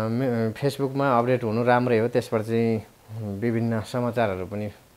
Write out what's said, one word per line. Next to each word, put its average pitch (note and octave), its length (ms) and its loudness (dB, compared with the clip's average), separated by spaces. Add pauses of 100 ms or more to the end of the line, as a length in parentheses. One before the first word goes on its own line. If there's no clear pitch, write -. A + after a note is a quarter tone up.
मे-, A#2 440 0
Facebook-मा C#3 680 0
update A#2+ 260 2
हुनु A2+ 200 0
राम्रै B2 340 4
हो, A2+ 100 2
त्यसबाट A#2 340 0
चाहिँ A2+ 400 0 (400)
विभिन्न A2+ 580 -2
समाचारहरू A2+ 640 -2
पनि, G#2 200 -6
अ, G2+ 60 -8 (240)